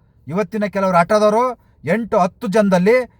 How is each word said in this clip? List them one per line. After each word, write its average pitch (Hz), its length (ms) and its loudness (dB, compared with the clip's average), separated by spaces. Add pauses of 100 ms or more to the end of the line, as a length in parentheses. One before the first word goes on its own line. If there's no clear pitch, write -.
(280)
ಇವತ್ತಿನ 208 360 -6
ಕೆಲವರು 190 320 -2
ಆಟೋದವರು 214 600 2 (260)
ಎಂಟು 208 340 -2
ಹತ್ತು 185 280 -2
ಜನದಲ್ಲಿ 202 600 2 (140)